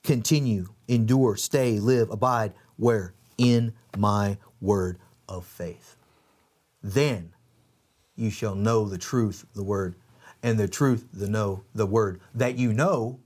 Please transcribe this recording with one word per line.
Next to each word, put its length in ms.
Continue, 640
endure, 500
stay, 440
live, 300
abide, 420
where? 380
In 360
my 400
word 380
of 160
faith. 520
Then 480
you 160
shall 240
know 340
the 100
truth, 460
the 100
word, 320
and 160
the 100
truth, 440
the 160
know, 340
the 120
word 340
that 220
you 160
know 540